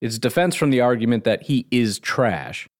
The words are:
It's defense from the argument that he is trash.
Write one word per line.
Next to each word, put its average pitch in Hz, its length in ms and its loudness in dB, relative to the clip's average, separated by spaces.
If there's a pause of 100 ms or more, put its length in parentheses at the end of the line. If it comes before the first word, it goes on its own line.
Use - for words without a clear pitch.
It's 113 180 -6
defense 170 360 0
from 151 140 0
the 127 120 4
argument 120 420 2
that 107 200 0
he 135 280 -2
is 117 260 0
trash. 90 680 -2 (120)